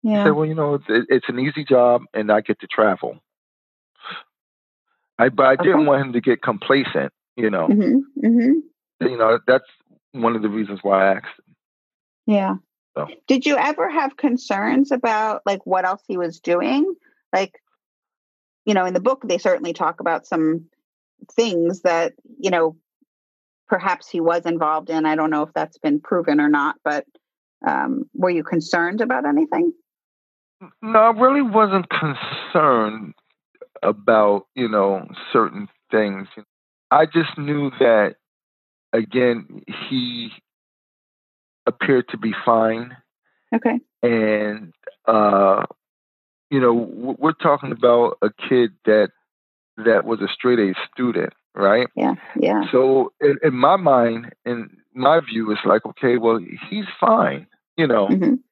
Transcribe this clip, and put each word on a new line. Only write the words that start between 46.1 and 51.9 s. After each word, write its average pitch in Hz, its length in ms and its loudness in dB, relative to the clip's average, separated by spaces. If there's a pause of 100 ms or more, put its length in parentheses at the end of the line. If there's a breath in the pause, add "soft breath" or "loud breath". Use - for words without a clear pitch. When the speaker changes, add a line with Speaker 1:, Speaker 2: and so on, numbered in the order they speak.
Speaker 2:
you 139 100 0
know, 120 260 2
w-, 120 320 -10
we're 156 140 0
talking 143 400 -2
about 120 500 4
a 107 80 0 (180)
kid 120 220 2 (160)
that, 107 240 2 (680)
that 110 300 0
was 110 140 -4
a 98 80 -4
straight 123 320 0
A 98 120 0 (180)
student, 107 440 -4 (200)
right? 104 400 2